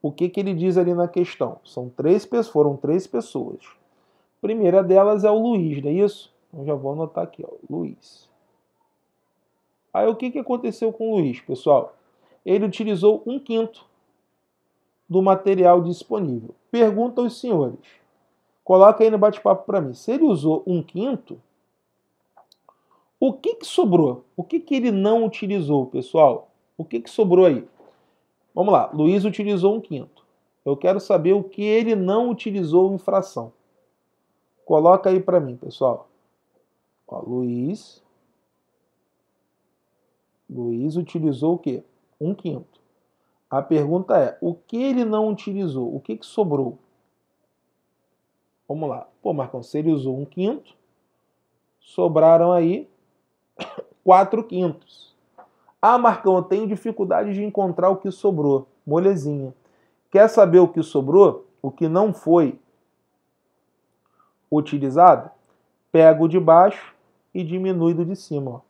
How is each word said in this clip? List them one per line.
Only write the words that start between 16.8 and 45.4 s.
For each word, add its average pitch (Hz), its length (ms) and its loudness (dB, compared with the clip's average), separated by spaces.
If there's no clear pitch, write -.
aos 240 160 -6
senhores. 156 480 -4
Coloca 208 400 6
aí 226 60 4
no 214 80 0
bate-papo 202 480 0
pra 202 160 -2
mim. 131 120 -8
Se 214 200 -6
ele 302 100 0
usou 160 420 0
um 175 160 -2
quinto, 208 600 -8
o 262 140 0
que 440 220 -6
que 453 100 -20
sobrou? 165 580 0
O 175 80 -8
que 339 160 -6
que 277 140 -6
ele 247 160 -2
não 214 340 0
utilizou, 156 640 -4
pessoal? 131 640 0
O 165 80 -12
que 226 160 -8
que - 80 -20
sobrou 185 360 4
aí? 139 220 0
Vamos 190 180 2
lá, 123 200 2
Luiz 175 320 0
utilizou 202 500 -2
um 226 60 -8
quinto. - 440 -16
Eu 139 100 -2
quero 180 240 -2
saber 180 340 0
o 202 100 0
que 190 180 -12
ele 220 340 0
não 208 340 -2
utilizou 190 640 0
em 190 40 -6
fração. 185 560 -6
Coloca 175 440 4
aí 185 100 2
pra 185 200 0
mim, 127 160 -6
pessoal. 127 520 -4
Ó, - 120 -14
Luiz. 123 840 -8
Luiz 123 460 -8
utilizou 156 600 -4
o - 40 -12
quê? 143 240 -8
Um 165 140 -6
quinto. 156 460 -12
A 135 120 -4
pergunta 165 560 -2
é, 131 240 0
o 170 120 -4
que 226 280 -10
ele 254 240 -2
não 214 240 -2
utilizou? 165 640 -6